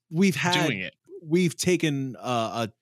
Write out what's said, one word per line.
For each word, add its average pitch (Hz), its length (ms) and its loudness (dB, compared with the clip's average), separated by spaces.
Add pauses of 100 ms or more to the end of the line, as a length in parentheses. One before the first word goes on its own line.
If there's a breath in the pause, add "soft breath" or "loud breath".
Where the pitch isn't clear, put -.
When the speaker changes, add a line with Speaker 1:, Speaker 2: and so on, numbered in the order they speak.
(100)
Speaker 1:
We've 180 260 4
had, 170 320 2
Speaker 2:
doing 104 120 -2
it. 90 140 -10 (280)
Speaker 1:
we've 170 320 2
taken 143 640 -2
a, 98 100 -14
a 113 540 -2